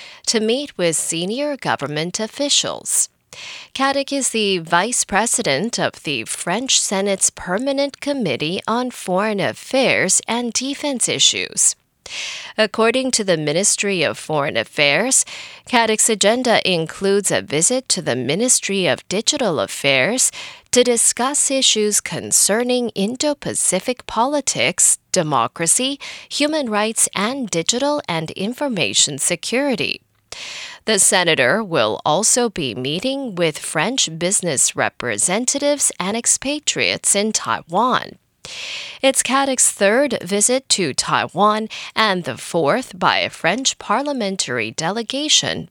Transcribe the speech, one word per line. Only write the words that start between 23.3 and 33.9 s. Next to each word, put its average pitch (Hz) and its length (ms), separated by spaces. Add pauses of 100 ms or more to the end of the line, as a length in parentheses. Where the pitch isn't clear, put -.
politics, 220 920 (120)
democracy, 165 880 (300)
human 294 400
rights, 214 480
and 233 320
digital 269 580
and 160 260
information 190 840
security. 214 840 (840)
The 202 120
senator 170 640
will 123 420
also 220 440
be 131 260
meeting 190 600
with 165 220
French 165 600